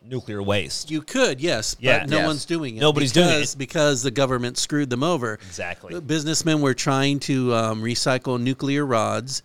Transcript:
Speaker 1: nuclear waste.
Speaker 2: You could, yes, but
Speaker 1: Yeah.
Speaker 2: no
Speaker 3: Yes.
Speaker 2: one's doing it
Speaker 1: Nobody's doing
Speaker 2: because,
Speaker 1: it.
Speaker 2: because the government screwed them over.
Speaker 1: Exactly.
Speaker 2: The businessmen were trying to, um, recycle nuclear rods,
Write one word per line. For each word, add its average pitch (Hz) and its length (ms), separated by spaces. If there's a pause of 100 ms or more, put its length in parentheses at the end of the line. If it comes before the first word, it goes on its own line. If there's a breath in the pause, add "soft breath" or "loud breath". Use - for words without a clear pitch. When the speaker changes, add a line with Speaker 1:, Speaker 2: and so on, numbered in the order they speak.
Speaker 1:
nuclear 110 380
waste. 101 480
Speaker 2:
You 156 100
could, 175 400
yes, 135 360
but 117 80
Speaker 1:
Yeah. 127 240
Speaker 2:
no 170 100
Speaker 3:
Yes. 180 80
Speaker 2:
one's 151 180
doing 151 320
it 110 40
Speaker 1:
Nobody's 147 320
doing 175 160
Speaker 2:
because, 147 260
Speaker 1:
it. 135 40
Speaker 2:
because 143 440
the 135 80
government 127 480
screwed 147 320
them 123 140
over. 127 300 (120)
Speaker 1:
Exactly. 87 480
Speaker 2:
The 180 60
businessmen 156 600
were 135 140
trying 139 460
to, 127 340
um, 110 280
recycle 123 580
nuclear 139 440
rods, 113 600